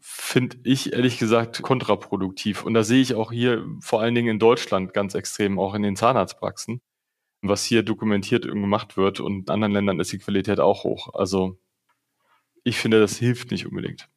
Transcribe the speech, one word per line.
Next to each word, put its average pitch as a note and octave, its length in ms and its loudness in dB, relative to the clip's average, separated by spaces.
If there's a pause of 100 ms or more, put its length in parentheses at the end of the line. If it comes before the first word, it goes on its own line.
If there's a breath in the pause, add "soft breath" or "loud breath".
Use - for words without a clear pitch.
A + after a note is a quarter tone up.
find - 560 -2
ich C3 300 0
ehrlich A#2+ 240 0
gesagt A#2 460 0
kontraproduktiv. G2 1000 -2
Und A2 120 0
da A2+ 80 6
sehe B2 180 6
ich B2+ 140 2
auch A2 160 -2
hier A#2+ 340 0 (140)
vor A2 220 0
allen A#2 120 2
Dingen A#2+ 160 2
in G#2+ 100 0
Deutschland G#2 540 2
ganz G2 220 -2
extrem, G2 420 -2
auch F#2+ 160 -2
in G#2+ 80 -2
den G2+ 140 0
Zahnarztpraxen, A2+ 840 0 (640)
was G2 240 -2
hier A2+ 160 4
dokumentiert G#2+ 640 -2
und G#2 160 -4
gemacht G2+ 360 -2
wird. G2 220 0
Und F#2+ 280 -6
in - 20 -16
anderen G#2 240 0
Ländern G2+ 260 0
ist F2+ 120 -4
die F#2+ 80 -8
Qualität G2 400 -2
auch F2+ 240 2
hoch. - 320 -6
Also F#2 420 -2 (1040)
ich A#2+ 140 -2
finde, A2 220 4
das G#2 180 4
hilft A#2+ 320 -2
nicht G2 160 -4
unbedingt. - 520 -10